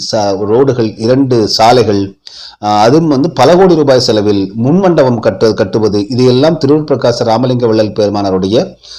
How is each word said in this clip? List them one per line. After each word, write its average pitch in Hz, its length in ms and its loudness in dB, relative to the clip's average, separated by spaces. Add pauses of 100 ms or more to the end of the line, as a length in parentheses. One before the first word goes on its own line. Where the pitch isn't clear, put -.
(120)
சா-, 101 280 -2
ரோடுகள், 117 580 0
இரண்டு 123 500 0
சாலைகள், 107 720 0 (460)
ஆ, 104 180 0
அதுவும் 151 260 2
வந்து 139 240 0
பல 143 240 2
கோடி 180 200 4
ரூபாய் 135 240 2
செலவில் 104 540 0 (100)
முன்மண்டபம் 151 580 2
கட்டு-, 107 320 0
கட்டுவது, 104 560 -2
இது 127 160 0
எல்லாம் 143 400 2
திருவருட் 151 260 0
பிரகாச 123 320 -2
ராமலிங்க 120 440 0
வள்ளல் 110 240 0
பெருமானாருடைய 101 840 -2 (240)